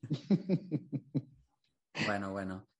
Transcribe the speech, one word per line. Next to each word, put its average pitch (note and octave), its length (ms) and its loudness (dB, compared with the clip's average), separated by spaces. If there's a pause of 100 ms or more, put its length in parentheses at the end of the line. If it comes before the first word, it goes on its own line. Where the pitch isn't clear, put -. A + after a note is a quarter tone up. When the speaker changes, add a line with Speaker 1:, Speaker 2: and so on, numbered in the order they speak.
Speaker 1:
<laughs> - 1300 0 (760)
Speaker 2:
Bueno, G2+ 260 0
bueno. F#2+ 360 -4 (120)